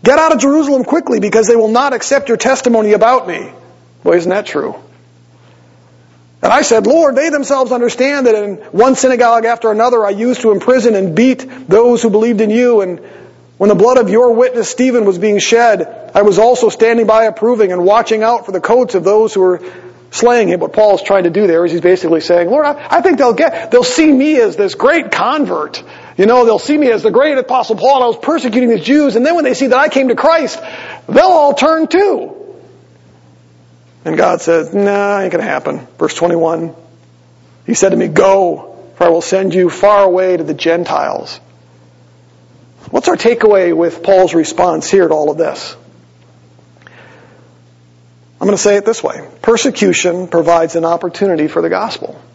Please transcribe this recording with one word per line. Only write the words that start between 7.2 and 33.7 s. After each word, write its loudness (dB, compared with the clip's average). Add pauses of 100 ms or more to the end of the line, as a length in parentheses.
themselves -2
understand -2
that 4
in -4 (160)
one 4
synagogue 2
after -2
another 0
I 0
used -2
to 2
imprison 2
and -4
beat 0 (220)
those 4
who 2
believed 0
in 0
you. 2
And -6 (580)
when 2
the 4
blood 4
of 2
your 4
witness 0
Stephen 0
was 0
being 0
shed, 2 (280)
I 4
was 4
also 4
standing 2
by 4
approving 0
and -2
watching 2
out 0
for -12
the -4
coats 0
of -2
those 2
who -2
were 0 (500)
slaying 0
him.'" -2
What -6
Paul's 2
trying 0
to 0
do 0
there 2
is -2
he's -4
basically 2
saying, 0
"Lord, 2
I, -4 (140)
I 2
think 2
they'll 2
get, -2
they'll 4
see 2
me 2
as 0
this -2
great 0
convert. -4 (340)
You 2
know, 4
they'll 2
see -2
me 2
as -2
the 2
great 0
apostle -2
Paul, 2
and 0
I 0
was -4
persecuting -2
the 0
Jews. 0
And 2
then 0
when -2
they -2
see -2
that 2
I 2
came 0
to 0
Christ, 0 (480)
they'll 4
all 2
turn 0
too." -2 (1700)